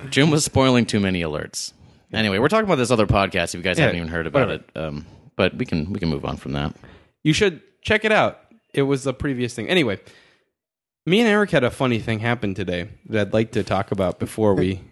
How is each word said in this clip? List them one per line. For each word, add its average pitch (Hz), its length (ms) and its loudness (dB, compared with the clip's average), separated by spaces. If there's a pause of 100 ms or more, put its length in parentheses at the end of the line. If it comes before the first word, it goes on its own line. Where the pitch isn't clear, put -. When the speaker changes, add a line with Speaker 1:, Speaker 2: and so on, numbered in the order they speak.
Speaker 1:
<laughs> 135 100 -14
Speaker 2:
Jim 139 200 4
was 147 140 2
spoiling 127 420 4
too 107 140 0
many 92 220 0
alerts. - 500 -6 (400)
Anyway, 104 260 0
we're 131 100 4
talking 220 180 2
about 180 100 2
this 120 160 0
other 110 140 4
podcast 95 420 2
if - 60 -10
you 87 80 -8
guys 90 160 0
Speaker 1:
Yeah, 151 80 4
Speaker 2:
haven't 90 100 0
even 85 120 -6
heard 82 200 -4
about 127 180 0
Speaker 1:
whatever. 80 180 -6 (100)
Speaker 2:
it. - 60 -8
Um, 73 260 -8 (300)
but 92 200 0
we 127 100 -6
can, 82 260 -4
we 104 60 -6
can 85 100 -4
move 71 160 -4
on 67 120 -6
from - 160 -10
that. 71 220 -4 (500)
Speaker 1:
You 151 80 4
should 175 280 0 (220)
check 214 220 0
it 214 80 2
out. 131 260 2 (340)
It 143 100 0
was 139 220 0
the 135 80 -2
previous 123 420 -6
thing. 110 140 -8
Anyway, 135 300 0 (1080)
me 185 140 4
and 240 80 4
Eric 208 220 2
had 139 140 4
a 117 60 2
funny 123 280 0
thing 110 220 -2
happen 117 340 -2
today 92 340 -4 (220)
that 104 180 0
I'd - 60 -6
like 110 180 0
to 107 100 0
talk 98 300 -2
about 95 260 -2
before 101 360 0
we 90 260 0 (120)